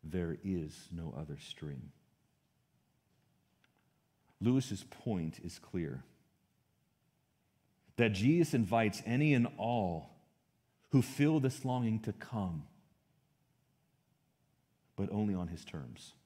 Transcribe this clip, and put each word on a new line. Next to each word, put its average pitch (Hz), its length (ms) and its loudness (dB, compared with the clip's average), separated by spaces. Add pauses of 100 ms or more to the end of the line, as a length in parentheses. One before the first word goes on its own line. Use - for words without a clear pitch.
"There 82 420 -4
is 85 480 -4
no 82 240 -8
other 73 220 -10
stream." - 540 -12 (2500)
Lewis's 123 420 2
point 87 580 -4
is - 160 -10
clear, 71 460 -6 (1900)
that 117 160 6
Jesus 151 400 4
invites 113 540 2
any 143 260 4
and 120 140 6 (100)
all 95 540 -2 (800)
who 135 100 6
feel 147 400 2
this 131 240 -2
longing 120 360 0
to 107 120 -6
come, 90 520 -6 (2250)
but 101 140 -2
only 104 240 0
on 90 140 -4
his 82 160 -10
terms. 64 480 -14 (120)